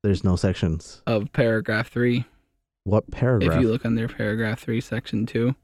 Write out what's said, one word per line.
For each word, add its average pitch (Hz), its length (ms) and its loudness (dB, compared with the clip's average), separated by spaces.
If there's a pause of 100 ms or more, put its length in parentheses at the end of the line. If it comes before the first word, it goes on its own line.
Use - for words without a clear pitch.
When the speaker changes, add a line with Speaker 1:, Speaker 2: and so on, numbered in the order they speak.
Speaker 1:
There's 98 200 2
no 92 120 4
sections. 87 680 -2
Speaker 2:
Of 110 260 -2
paragraph 110 580 0
three. 123 360 0 (600)
Speaker 1:
What 104 260 0
paragraph? 95 460 2
Speaker 2:
If 127 40 4
you 117 100 4
look 120 140 -2
under 113 220 0
paragraph 110 520 -4
three, 117 220 -2
section 113 460 -4
two. 120 260 0 (100)